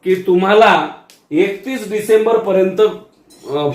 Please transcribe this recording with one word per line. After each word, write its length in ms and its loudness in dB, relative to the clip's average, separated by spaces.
की 120 0
तुम्हाला 600 2
एकतीस 600 -4
डिसेंबर 460 2
पर्यंत, 440 0
अ, 260 -2